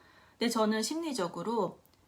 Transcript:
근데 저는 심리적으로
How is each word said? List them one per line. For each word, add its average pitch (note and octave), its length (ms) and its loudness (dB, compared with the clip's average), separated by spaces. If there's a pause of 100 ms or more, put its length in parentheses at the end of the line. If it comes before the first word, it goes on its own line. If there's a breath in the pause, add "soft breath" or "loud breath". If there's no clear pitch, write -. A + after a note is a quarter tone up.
(400 soft breath)
근데 A#3 100 2
저는 A3 340 2
심리적으로 G#3+ 960 -2 (280)